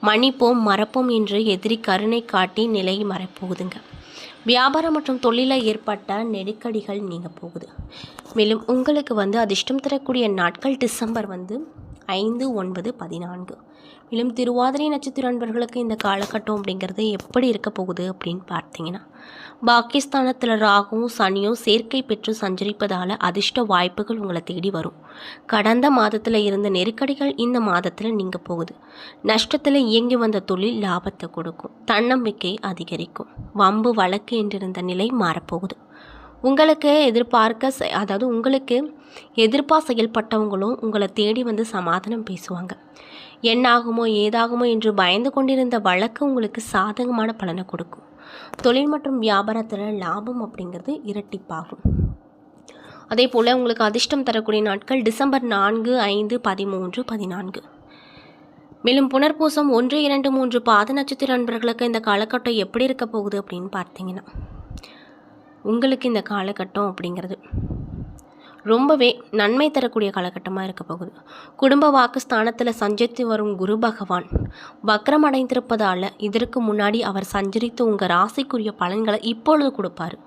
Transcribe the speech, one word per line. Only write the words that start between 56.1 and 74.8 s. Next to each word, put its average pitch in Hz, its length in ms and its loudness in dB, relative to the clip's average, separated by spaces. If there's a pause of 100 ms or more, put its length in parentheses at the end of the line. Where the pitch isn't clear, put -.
பதிமூன்று, 196 640 -4
பதினான்கு. 190 580 -8 (1160)
மேலும் 262 280 4
புனர்பூசம் 294 600 2
ஒன்று, 254 340 2
இரண்டு, 277 280 2
மூன்று 254 300 0
பாத 226 320 4
நட்சத்திர 277 400 -2
அன்பர்களுக்கு 240 520 -2
இந்த 233 140 0
காலகட்டம் 220 560 0
எப்படி 214 280 0
இருக்க 262 220 0
போகுது 202 380 -4
அப்படின்னு 185 280 -10
பார்த்தீங்கன்னா, 180 540 -10 (1400)
உங்களுக்கு 254 440 0
இந்த 214 220 0
காலகட்டம் 196 640 -4
அப்படிங்கிறது 180 440 -8 (1300)
ரொம்பவே 247 580 4 (100)
நன்மை 233 400 2
தரக்கூடிய 233 420 0
காலகட்டமா 185 480 -6
இருக்க 190 220 -8
போகுது. 180 280 -10 (440)
குடும்ப 285 360 6
வாக்குஸ்தானத்துல 240 880 2
சஞ்சரித்து 226 420 0
வரும் 214 360 0
குரு 196 220 0
பகவான் 202 460 -2 (640)